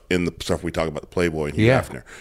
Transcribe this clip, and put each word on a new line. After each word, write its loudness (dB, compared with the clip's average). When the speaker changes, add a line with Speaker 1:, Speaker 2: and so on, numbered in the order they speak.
Speaker 1:
in 2
the -2
stuff -2
we -4
talk 0
about -6
the -14
Playboy 0
and -4
Hugh 4
Speaker 2:
Yeah. 6
Speaker 1:
Hefner." -10